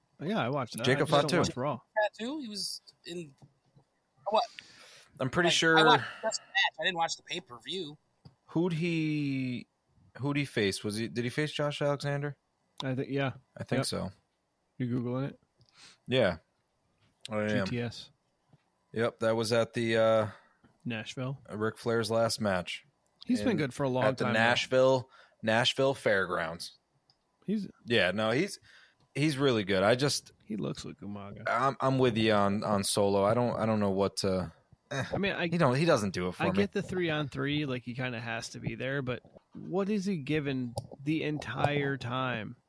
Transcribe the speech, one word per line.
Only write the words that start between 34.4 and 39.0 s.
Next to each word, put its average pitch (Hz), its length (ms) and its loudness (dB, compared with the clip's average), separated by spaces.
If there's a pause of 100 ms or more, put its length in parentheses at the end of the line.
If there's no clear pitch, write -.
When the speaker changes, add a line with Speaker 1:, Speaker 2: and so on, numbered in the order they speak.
Speaker 2:
eh, 131 140 -4 (100)
Speaker 1:
I - 60 -4
mean, 196 140 0
I 170 140 -2
Speaker 2:
he 170 100 0
don't, 135 180 4
he 160 100 2
doesn't 110 280 4
do 180 140 -2
it 180 80 -4
for - 80 -2
Speaker 1:
I 185 40 2
Speaker 2:
me. 190 60 2
Speaker 1:
get 202 200 0
the 202 80 -2
three 185 300 -4
on 151 180 -2
three, 143 380 -2
like, 123 180 -4
he 123 80 -8
kinda 127 260 -4
has 113 300 -6
to 120 100 -12
be 117 160 -6
there, 135 280 -4